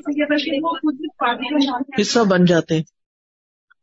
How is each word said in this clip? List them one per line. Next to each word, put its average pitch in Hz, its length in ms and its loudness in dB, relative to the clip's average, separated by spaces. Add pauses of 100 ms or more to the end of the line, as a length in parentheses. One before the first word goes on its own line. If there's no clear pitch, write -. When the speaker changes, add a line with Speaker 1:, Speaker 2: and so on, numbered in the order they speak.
Speaker 1:
صحیح 294 180 -2
ہے، - 20 0
بلکہ 294 260 -2 (100)
وہ 330 80 -4
خود 311 300 -4
اس 311 180 -12
پارٹی 254 320 -4
کا 277 220 0
نام 247 100 -6 (200)
Speaker 2:
حصہ 220 180 0
بن 185 260 4
جاتے 165 300 2
ہیں۔ 160 80 -2 (1000)